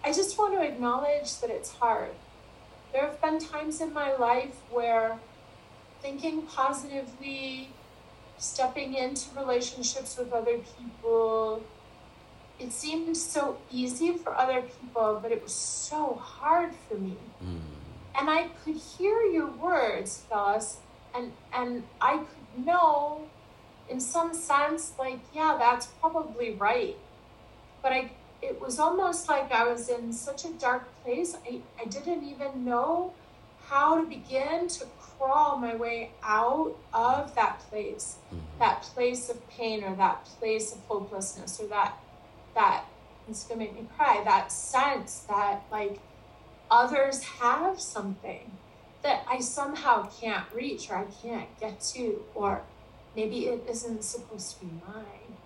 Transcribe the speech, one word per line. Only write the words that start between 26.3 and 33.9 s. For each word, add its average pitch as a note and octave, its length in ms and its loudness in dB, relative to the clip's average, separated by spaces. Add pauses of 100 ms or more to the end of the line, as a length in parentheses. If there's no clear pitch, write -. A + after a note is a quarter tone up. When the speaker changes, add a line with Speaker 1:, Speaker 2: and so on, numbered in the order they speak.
Speaker 1:
right. G#3 420 2 (880)
But C4 100 2
I, B3+ 180 0 (300)
it - 180 -6
was B3+ 200 -6
almost F4 500 2
like C4+ 220 2
I A#3 200 4
was A#3+ 180 -4
in A#3 240 -2
such C#4 320 -8
a E4 40 -6
dark B3+ 380 0 (160)
place, B3+ 320 -2 (120)
I, B3 120 -8 (200)
I A3+ 60 -6
didn't C#4+ 380 -4
even C4+ 420 -6
know D#4 480 2 (540)
how D4+ 340 6